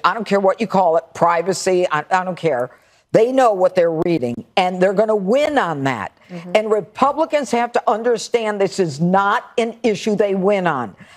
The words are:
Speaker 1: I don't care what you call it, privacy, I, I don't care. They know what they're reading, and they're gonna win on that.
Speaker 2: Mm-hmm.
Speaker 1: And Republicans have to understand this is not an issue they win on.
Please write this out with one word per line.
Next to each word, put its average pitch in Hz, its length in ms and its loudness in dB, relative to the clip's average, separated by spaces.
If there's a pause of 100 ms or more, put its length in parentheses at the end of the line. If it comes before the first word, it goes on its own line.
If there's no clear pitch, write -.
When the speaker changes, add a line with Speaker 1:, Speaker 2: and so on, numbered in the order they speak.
Speaker 1:
I 175 80 2
don't 214 140 -6
care 196 140 0
what 196 200 0
you 233 60 0
call 175 320 2
it, 160 60 -2 (100)
privacy, 175 760 0
I, 151 200 -2
I 185 120 0
don't 180 140 -6
care. 131 340 -2 (420)
They 226 200 4
know 254 220 4
what 185 200 2
they're 170 160 2
reading, 160 540 -2 (140)
and 185 220 -2
they're 196 120 4
gonna 214 240 2
win 269 400 0
on 165 280 0
that. 120 300 -4 (140)
Speaker 2:
Mm-hmm. 175 260 -14
Speaker 1:
And 214 160 2
Republicans 285 840 -2
have 240 200 -2
to - 180 0
understand 220 720 -2
this 196 180 0
is 156 220 -2
not 196 560 0
an 226 260 -4
issue 214 340 0
they 202 180 0
win 190 320 0
on. 131 280 -4 (220)